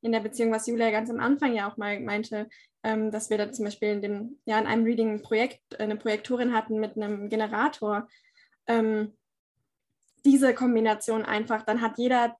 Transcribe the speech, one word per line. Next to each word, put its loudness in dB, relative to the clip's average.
in 0
der 0
Beziehung, 0
was -2
Julia 2
ganz -2
am -4
Anfang 2
ja -2
auch -12
mal -4
meinte, -4
ähm, 0
dass -6
wir 2
da -2
zum -4
Beispiel -2
in -2
dem, -6
ja, 0
in 0
einem 2
Reading 2
ein -6
Projekt, -4
eine -2
Projektorin -2
hatten 0
mit -4
einem -6
Generator. -2
Ähm, 0
diese 8
Kombination 2
einfach, -2
dann 0
hat -2
jeder 2